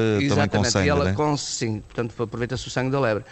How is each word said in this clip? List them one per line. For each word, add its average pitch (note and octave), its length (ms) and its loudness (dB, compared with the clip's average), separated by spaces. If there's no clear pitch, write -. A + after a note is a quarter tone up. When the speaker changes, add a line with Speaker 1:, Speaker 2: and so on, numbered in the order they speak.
Speaker 1:
também G#2+ 260 2
com C#3 60 0
Speaker 2:
Exatamente, C#3+ 380 2
Speaker 1:
sangue, G2+ 160 2
Speaker 2:
e - 20 4
ela C#3+ 160 2
Speaker 1:
não - 60 0
é? - 20 -2
Speaker 2:
com, D3 240 2
sim, A2 420 -4
portanto, - 420 -6
aproveita-se A#2 460 -4
o - 20 -10
sangue C3 220 -2
da C#3 80 0
lebre. A2 320 2